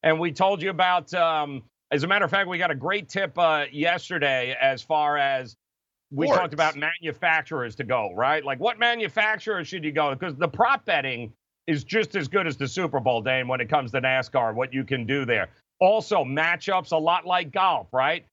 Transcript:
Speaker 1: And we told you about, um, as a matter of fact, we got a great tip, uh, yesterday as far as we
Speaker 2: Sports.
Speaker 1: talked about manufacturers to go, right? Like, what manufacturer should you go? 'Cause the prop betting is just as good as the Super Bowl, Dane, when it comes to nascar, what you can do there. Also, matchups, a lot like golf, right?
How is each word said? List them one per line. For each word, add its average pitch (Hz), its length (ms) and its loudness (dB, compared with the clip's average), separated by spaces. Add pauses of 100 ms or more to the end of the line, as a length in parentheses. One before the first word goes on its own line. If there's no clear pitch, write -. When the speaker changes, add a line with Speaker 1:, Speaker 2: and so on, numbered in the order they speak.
Speaker 1:
And 160 180 4
we 170 120 -2
told 190 280 2
you 196 120 -4
about, 180 420 0
um, 156 480 0 (300)
as 143 120 0
a 165 40 -2
matter 196 180 4
of 151 60 -2
fact, 196 180 0
we 180 80 -4
got 170 140 0
a 143 40 -2
great 175 320 -4
tip, 196 300 -4
uh, 156 340 4
yesterday 143 880 0
as 135 220 2
far 151 340 0
as 135 400 -2 (540)
we 143 160 -2
Speaker 2:
Sports. 185 160 4
Speaker 1:
talked 170 140 -4
about 156 200 2
manufacturers 156 1000 -2
to 135 80 -8
go, 110 320 0
right? 135 280 2
Like, 135 160 -4
what 220 200 -2
manufacturer 214 840 0
should 165 200 -8
you 151 80 -2
go? 147 240 0
'Cause 160 200 -6
the 160 120 -2
prop 247 380 2
betting 131 460 -2 (360)
is 147 160 0
just 180 320 -2
as 156 120 -2
good 185 200 0
as 131 100 -4
the 135 100 -4
Super 147 320 -2
Bowl, 117 220 2
Dane, 131 260 0
when 127 140 -2
it 113 80 -4
comes 131 220 0
to 131 100 0
nascar, 127 540 0
what 127 180 -2
you 131 120 -2
can 127 200 -4
do 135 180 0
there. 110 260 0 (300)
Also, 196 440 4
matchups, 165 680 0
a 160 40 2
lot 170 300 0
like 175 240 0
golf, 180 420 0
right? 147 400 0